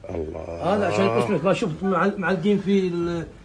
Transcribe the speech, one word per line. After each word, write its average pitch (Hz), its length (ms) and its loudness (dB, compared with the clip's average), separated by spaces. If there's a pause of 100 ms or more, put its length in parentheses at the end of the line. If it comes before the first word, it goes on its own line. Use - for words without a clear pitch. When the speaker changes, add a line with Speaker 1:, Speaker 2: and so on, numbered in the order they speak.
(100)
Speaker 1:
الله. 82 520 -6
Speaker 2:
هذا 202 240 0
عشان - 220 2
قسمة 151 360 2
ما 190 80 4
شفت 170 300 -2
معل-، 190 360 2
معلقين 190 400 2
في 196 200 2
ال- 170 480 -2 (180)